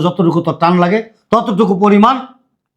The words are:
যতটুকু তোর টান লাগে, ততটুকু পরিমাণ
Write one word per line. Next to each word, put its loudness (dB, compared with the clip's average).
যতটুকু -2
তোর -4
টান 2
লাগে, 0
ততটুকু 0
পরিমাণ 4